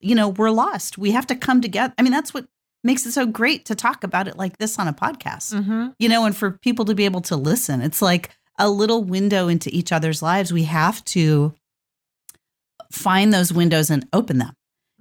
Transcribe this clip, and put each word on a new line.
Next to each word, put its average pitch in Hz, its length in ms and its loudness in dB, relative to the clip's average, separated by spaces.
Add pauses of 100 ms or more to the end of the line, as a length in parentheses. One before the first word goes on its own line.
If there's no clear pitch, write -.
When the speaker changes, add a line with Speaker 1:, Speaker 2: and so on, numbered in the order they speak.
Speaker 1:
you 208 140 0
know, 214 140 4
we're 214 220 0
lost. 233 480 -2
We 202 140 0
have 254 160 0
to 269 80 -2
come 254 240 2
together. 226 380 -2
I - 40 0
mean, 254 100 4
that's 294 220 -2
what - 120 -10 (380)
makes 254 220 0
it 240 60 -8
so 277 140 0
great 233 400 0
to 220 80 -4
talk - 300 -2
about 190 240 -2
it - 80 -12
like 185 220 -6
this 220 200 -4
on 185 100 0
a 147 40 -2
podcast, - 640 -8
Speaker 2:
Mm-hmm. 220 340 -2 (100)
Speaker 1:
you 226 100 0
know, 226 180 2
and 202 100 0
for 202 160 -2
people 233 320 -2
to 214 100 0
be 202 120 0
able 185 160 -2
to 170 140 -4
listen. 147 440 0
It's 147 220 -2
like 175 280 2 (280)
a 202 100 2
little 214 360 2
window 190 440 0
into 170 260 0
each 175 180 -2
other's 160 300 0
lives. 175 300 0
We 170 120 2
have 160 420 0
to 156 480 2 (1400)
find 196 420 2
those 180 200 2
windows 160 380 4
and 143 220 0
open 170 260 0
them, 123 160 -2 (460)